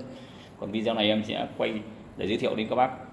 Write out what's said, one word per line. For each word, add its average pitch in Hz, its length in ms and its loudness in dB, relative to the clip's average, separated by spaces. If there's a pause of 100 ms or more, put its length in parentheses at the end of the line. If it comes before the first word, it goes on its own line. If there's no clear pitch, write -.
(600)
Còn 98 100 -6
video 110 240 2
này 107 140 6
em 107 160 4
sẽ 107 220 -2 (100)
quay 113 240 0 (360)
để - 100 -2
giới 107 100 2
thiệu 123 180 0
đến 110 140 0
các 120 80 0
bác 127 140 6 (220)